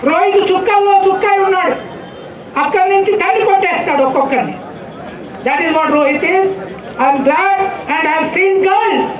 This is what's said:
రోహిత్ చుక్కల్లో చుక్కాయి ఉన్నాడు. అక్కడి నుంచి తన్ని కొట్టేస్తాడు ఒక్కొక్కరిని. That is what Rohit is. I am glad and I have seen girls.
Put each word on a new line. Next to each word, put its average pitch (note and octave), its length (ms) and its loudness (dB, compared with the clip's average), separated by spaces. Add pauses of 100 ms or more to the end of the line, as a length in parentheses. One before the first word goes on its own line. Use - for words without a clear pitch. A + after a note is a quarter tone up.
రోహిత్ G4 320 4 (100)
చుక్కల్లో G4+ 440 2 (100)
చుక్కాయి G4 420 2
ఉన్నాడు. F#4 280 0 (880)
అక్కడి F#4 300 2
నుంచి G4 180 4 (100)
తన్ని F#4+ 280 2
కొట్టేస్తాడు F4 600 2
ఒక్కొక్కరిని. C4 460 -2 (920)
That C#4+ 180 -2
is E4 120 0
what D#4 180 0
Rohit D4 280 2 (140)
is. F#4+ 100 2 (560)
I - 80 2
am C#4 60 2 (100)
glad F#4+ 300 2 (360)
and D#4+ 180 -2
I - 60 0
have D#4+ 200 -2
seen F#4+ 160 2 (160)
girls. G4 400 0 (100)